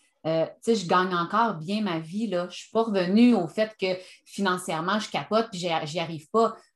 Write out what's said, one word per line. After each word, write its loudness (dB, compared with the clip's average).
euh, 0
tu -2
sais, -
je -2
gagne 2
encore 0
bien -4
ma -2
vie, -6
là. -2
Je -16
suis -18
pas 2
revenue 6
au 2
fait -2
que -2
financièrement, -2
je -8
capote 0
puis -8
j'y, -2
j'y -6
arrive -6
pas. 2